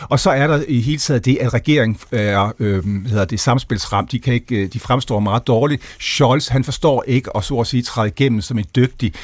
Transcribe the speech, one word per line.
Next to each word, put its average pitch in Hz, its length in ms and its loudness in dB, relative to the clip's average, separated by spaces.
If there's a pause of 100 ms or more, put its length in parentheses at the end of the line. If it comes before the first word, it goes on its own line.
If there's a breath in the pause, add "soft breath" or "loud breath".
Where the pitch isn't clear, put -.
Og - 200 0
så 196 100 2
er 139 160 2
der 156 220 2
i 123 120 2
hele 147 180 0
taget 135 260 0
det, 131 160 4
at 123 140 0
regeringen 117 440 2 (140)
er, 104 460 2
øh, 101 480 -2
hedder 104 180 2
det, 104 160 -4
samspilsramt. 117 720 0
De 123 60 -2
kan 123 160 0
ikke, 120 220 -2
øh, 98 160 -2
de 117 80 -8
fremstår 127 400 -2
meget 104 260 0
dårligt. 143 360 2 (180 loud breath)
Scholz, 135 480 0
han 127 160 2
forstår 143 420 0
ikke 127 300 0
at, 107 80 -2
så 131 160 -2
at 113 60 0
sige, 123 160 0
træde 110 260 -2
igennem 117 320 0
som 117 180 -4
en 101 60 -2 (120)
dygtig, 123 360 2 (120)